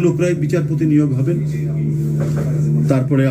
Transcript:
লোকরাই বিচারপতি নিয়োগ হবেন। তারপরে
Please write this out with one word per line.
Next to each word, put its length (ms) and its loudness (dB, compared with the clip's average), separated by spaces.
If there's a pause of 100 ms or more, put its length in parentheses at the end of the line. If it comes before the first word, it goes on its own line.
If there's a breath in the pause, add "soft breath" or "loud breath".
লোকরাই 280 0
বিচারপতি 520 -2
নিয়োগ 260 4
হবেন। 260 0 (1500)
তারপরে 420 2